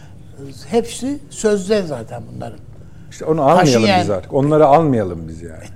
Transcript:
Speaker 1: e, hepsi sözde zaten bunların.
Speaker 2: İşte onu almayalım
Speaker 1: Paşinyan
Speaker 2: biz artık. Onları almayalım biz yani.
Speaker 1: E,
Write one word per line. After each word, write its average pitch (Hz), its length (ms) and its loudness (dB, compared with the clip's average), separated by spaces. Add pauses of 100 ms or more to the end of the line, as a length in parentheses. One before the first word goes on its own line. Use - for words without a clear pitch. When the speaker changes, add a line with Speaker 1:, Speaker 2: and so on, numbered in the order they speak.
(380)
Speaker 1:
e, 139 40 -16 (280)
hepsi 240 480 -4 (120)
sözde 208 520 0
zaten 120 400 -10 (120)
bunların. 120 240 -12 (520)
Speaker 2:
İşte - 140 -14
onu 160 180 0
almayalım 160 180 6 (120)
Speaker 1:
Paşinyan 110 300 4
Speaker 2:
biz 98 80 -2
artık. 92 240 -4
Onları 151 320 4
almayalım 113 600 2
biz 82 140 -14
yani. 82 220 -16
Speaker 1:
E, - 120 -18